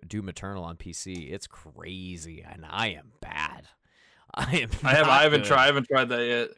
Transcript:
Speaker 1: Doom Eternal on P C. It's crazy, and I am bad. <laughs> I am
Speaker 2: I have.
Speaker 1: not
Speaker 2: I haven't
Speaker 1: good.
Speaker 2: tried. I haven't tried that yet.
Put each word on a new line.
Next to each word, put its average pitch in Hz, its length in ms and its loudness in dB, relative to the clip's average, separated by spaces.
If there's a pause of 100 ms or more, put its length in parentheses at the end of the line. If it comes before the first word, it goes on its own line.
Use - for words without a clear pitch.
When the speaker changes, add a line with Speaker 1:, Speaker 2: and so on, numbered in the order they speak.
Speaker 1:
Doom 101 240 -10
Eternal 98 340 -12
on 85 140 -12
P - 160 -16
C. 95 200 -12 (160)
It's 92 180 -12
crazy, 85 920 -14
and - 260 -18
I 104 220 -4
am 80 220 -12 (100)
bad. - 460 -10 (340)
<laughs> - 320 -20
I 151 260 -2
am 113 100 -4 (140)
Speaker 2:
I 131 100 4
have. 151 140 6
Speaker 1:
not - 20 4
Speaker 2:
I 139 140 8
haven't 147 180 4
Speaker 1:
good. 104 60 -4
Speaker 2:
tried. 131 160 6
I - 20 8
haven't 139 220 2
tried 131 220 2
that 120 160 0
yet. 120 320 0